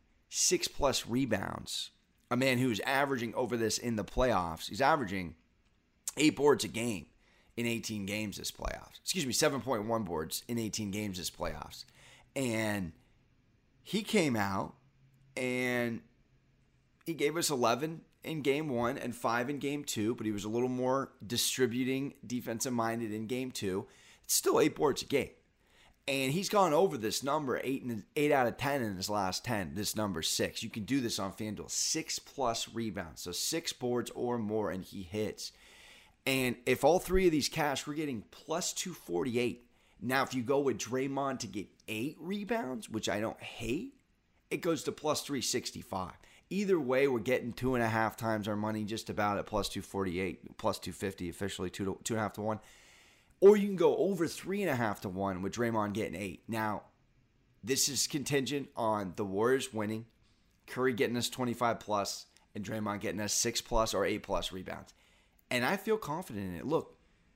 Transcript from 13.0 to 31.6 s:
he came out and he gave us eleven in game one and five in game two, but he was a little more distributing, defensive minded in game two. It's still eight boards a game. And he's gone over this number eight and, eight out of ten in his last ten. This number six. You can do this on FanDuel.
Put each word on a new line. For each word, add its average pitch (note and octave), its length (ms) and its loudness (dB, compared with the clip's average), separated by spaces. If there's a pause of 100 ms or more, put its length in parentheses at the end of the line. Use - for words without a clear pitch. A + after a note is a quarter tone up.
he G#3 180 -2
came E3+ 340 4
out G2 380 0 (640)
and B2 640 0 (1040)
he E3 80 -4
gave D3+ 240 0
us E3 140 0
eleven C3 500 2 (220)
in D#3 180 -4
game D3 280 2
one A#2+ 280 0
and A#2 180 -6
five A#2+ 340 0
in C#3+ 100 -4
game C#3+ 240 -2
two, A#2 320 0
but A#2+ 100 -6
he G#2+ 60 0
was G2+ 140 -4
a G#2+ 40 -4
little A#2+ 200 2
more B2+ 420 0 (140)
distributing, B2+ 880 0 (100)
defensive A#2+ 480 -4
minded A2+ 400 0
in G#2+ 140 -4
game B2+ 240 -4
two. G2+ 340 -2 (380)
It's - 100 -2
still - 260 4
eight D3 160 4
boards D3 280 2
a - 20 -12
game. C3 240 0 (760)
And C3+ 280 0
he's F#3 160 0
gone F#3+ 240 6
over E3 240 6
this G#2+ 260 -2
number C#3 400 0
eight C3 200 -2
and, A#2 200 -4 (120)
eight D3 160 4
out C3 160 6
of G2+ 100 0
ten C#3 240 0
in G2+ 160 -2
his F#2 120 -4
last G2 360 0
ten. G2 280 -2
This G2 220 -4
number G2 260 -2
six. - 420 -2
You A2 60 -8
can A2 160 -6
do C3 160 0
this A2 180 -2
on G2 120 -4
FanDuel. G2+ 380 -8